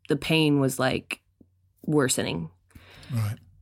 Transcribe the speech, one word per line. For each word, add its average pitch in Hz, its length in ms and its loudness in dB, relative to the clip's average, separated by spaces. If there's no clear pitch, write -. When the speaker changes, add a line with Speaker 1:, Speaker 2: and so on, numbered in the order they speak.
Speaker 1:
the 156 60 2
pain 151 440 2
was, 131 200 0
like, - 420 -4
worsening. 156 640 0
Speaker 2:
Right. 110 220 -2